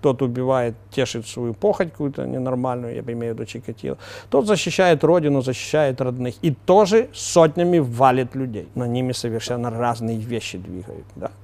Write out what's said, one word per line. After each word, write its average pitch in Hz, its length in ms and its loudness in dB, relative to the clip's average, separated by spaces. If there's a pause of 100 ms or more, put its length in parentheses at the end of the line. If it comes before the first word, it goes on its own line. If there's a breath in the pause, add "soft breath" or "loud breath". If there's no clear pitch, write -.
Тот 135 220 2
убивает, 127 500 0 (160)
тешит 120 380 -4
свою 120 260 -6
похоть 196 380 -2
какую-то 139 340 -6
ненормальную, 127 720 -4
я 117 60 -8
имею 117 340 -6
в - 20 -12
виду 113 80 -8
Чикатило. - 540 -10 (320 loud breath)
Тот 247 160 4
защищает 180 560 4
родину, 147 400 4
защищает 131 580 0
родных. 127 400 -4
И 165 80 2
тоже 208 640 4
сотнями 175 640 4
валит 127 560 2
людей. 127 400 -6
Но 123 140 -4
ними 127 240 -2
совершенно 120 580 -4
разные 113 480 -2
вещи 110 400 -6
двигают, 90 480 -12 (100)
да? 90 140 -8 (140)